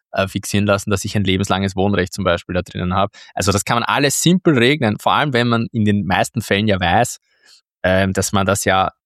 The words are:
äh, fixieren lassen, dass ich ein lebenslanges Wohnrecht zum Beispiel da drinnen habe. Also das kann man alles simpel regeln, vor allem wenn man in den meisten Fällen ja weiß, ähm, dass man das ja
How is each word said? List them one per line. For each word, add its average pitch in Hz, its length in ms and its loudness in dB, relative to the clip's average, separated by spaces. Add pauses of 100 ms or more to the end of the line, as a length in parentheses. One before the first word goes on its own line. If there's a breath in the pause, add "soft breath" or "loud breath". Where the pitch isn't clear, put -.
(140)
äh, 98 140 0
fixieren 101 380 -2
lassen, 101 240 0
dass 98 160 -2
ich - 100 -6
ein 104 80 0
lebenslanges 95 520 0
Wohnrecht 95 380 0
zum 98 100 -6
Beispiel 87 320 -2
da 90 80 -2
drinnen 92 320 -4
habe. 98 160 0 (240 loud breath)
Also 92 160 0
das - 120 0
kann 120 120 -2
man 117 80 0
alles 131 380 0
simpel 170 360 2
regeln, 120 420 2
vor 98 140 0
allem 135 180 0
wenn 120 160 0
man 117 240 0
in 107 140 0
den 101 200 2
meisten 92 360 -2
Fällen 104 260 0
ja 95 120 0
weiß, 95 380 0 (640 soft breath)
ähm, 95 300 2
dass - 180 -2
man 98 160 0
das 98 180 0
ja 95 260 2 (140)